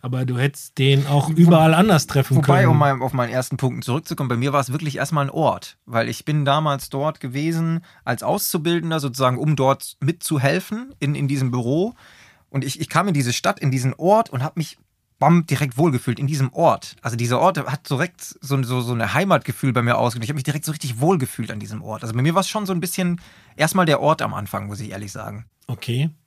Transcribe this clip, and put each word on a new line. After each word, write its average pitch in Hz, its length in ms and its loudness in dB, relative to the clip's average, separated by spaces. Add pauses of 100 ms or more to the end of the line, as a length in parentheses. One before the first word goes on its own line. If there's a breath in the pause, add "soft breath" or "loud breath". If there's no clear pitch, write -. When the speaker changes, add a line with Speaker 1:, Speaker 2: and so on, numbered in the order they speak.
Speaker 1:
aber 127 240 -4
du 123 120 -2
hättest - 400 -4
den 139 280 4
auch 143 240 2
Speaker 2:
Wo-, 160 40 0
Speaker 1:
überall 160 400 8
anders 175 340 4
treffen 131 300 2
Speaker 2:
wobei, 139 240 4
Speaker 1:
können. 123 100 6
Speaker 2:
um 147 60 6
mal 139 240 2
auf 127 100 -2
meinen 120 220 -2
ersten 127 240 -4
Punkt 123 260 -2
zurückzukommen, 143 460 -4
bei 123 80 0
mir 139 160 -2
war 143 80 2
es 127 100 -4
wirklich 147 240 -6
erstmal 143 300 -2
ein 135 40 -6
Ort, 127 460 -2 (100)
weil 113 220 -2
ich 120 160 -8
bin 151 220 0
damals 143 440 0
dort 143 300 -4
gewesen 165 640 -4 (240 soft breath)
als 120 180 -4
Auszubildender, 165 800 -2
sozusagen, 127 360 0
um 151 200 0
dort 135 420 0
mitzuhelfen 175 1000 -2
in, 143 160 -2
in 139 120 -2
diesem 131 240 0
Büro. 139 440 0 (560 soft breath)
Und 131 140 -4
ich, 135 160 -8
ich - 80 -8
kam 185 180 0
in 190 60 0
diese 127 180 0
Stadt, - 280 -2
in 143 100 0
diesen 127 240 0
Ort 208 380 2
und 123 120 -4
hab 156 140 -6
mich, - 220 -6 (400)
bam, 160 260 6
direkt 131 320 -2
wohlgefühlt 131 400 2
in 143 80 -4
diesem 135 260 0
Ort. 151 520 0
Also 117 120 -4
dieser 120 240 0
Ort 175 200 2
hat - 280 -8
direkt - 360 -4 (180)
so, 135 220 -2
so, 123 180 -2
so 120 100 -4
ein 113 220 -2
Heimatgefühl 143 580 2
bei 117 120 2
mir 117 160 2
ausgelöst. 120 240 -2
Ich 110 80 -6
hab 151 40 -4
mich 139 100 -6
direkt 147 200 -4
so 156 60 -6
richtig 123 280 -6
wohlgefühlt 135 520 0
an 107 80 -8
diesem 104 240 -12
Ort. 107 180 -10
Also 113 140 -6
bei 123 80 0
mir 165 100 2
war's 190 160 0
schon 208 160 -4
so 185 80 -4
ein 175 60 -2
bisschen 175 420 -4 (340 loud breath)
erstmal 165 300 2
der 151 160 2
Ort 156 220 0
am 107 100 -4
Anfang, 101 320 -8
muss 101 140 -10
ich 104 100 -10
ehrlich 98 220 -12
sagen. 107 340 -12 (220)
Speaker 1:
Okay. 123 420 -4 (180)